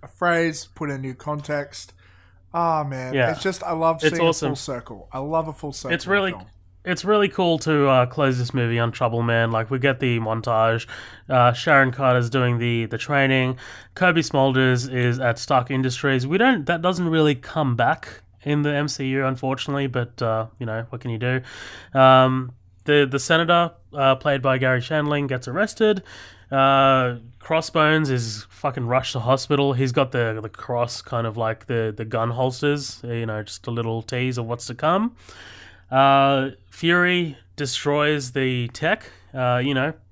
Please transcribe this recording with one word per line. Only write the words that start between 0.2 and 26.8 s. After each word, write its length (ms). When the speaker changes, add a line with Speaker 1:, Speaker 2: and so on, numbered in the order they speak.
Speaker 1:
put 160
in 60
a 20
new 160
context. 760
Oh, 300
man. 320
Speaker 2:
Yeah. 160
Speaker 1:
It's 140
just, 180
I 80
love 320
Speaker 2:
It's 140
Speaker 1:
seeing 120
Speaker 2:
awesome. 180
Speaker 1:
a 40
full 60
circle. 560
I 80
love 260
a 60
full 200
circle 220
Speaker 2:
It's 140
really, 240
Speaker 1:
film. 140
Speaker 2:
it's 200
really 240
cool 320
to, 260
uh, 200
close 320
this 140
movie 280
on 100
Trouble 320
Man. 300
Like, 180
we 80
get 220
the 180
montage. 680
Uh, 240
Sharon 400
Carter's 360
doing 300
the, 280
the 120
training. 580
Cobie 280
Smulders 720
is 280
at 180
Stark 320
Industries. 560
We 120
don't, 280
that 160
doesn't 260
really 280
come 400
back 460
in 200
the 120
M 140
C 220
U, 160
unfortunately, 600
but, 340
uh, 260
you 80
know, 220
what 120
can 120
you 60
do? 220
Um, 540
the, 240
the 120
senator, 500
uh, 220
played 260
by 160
Gary 220
Shandling, 480
gets 180
arrested. 560
Uh, 680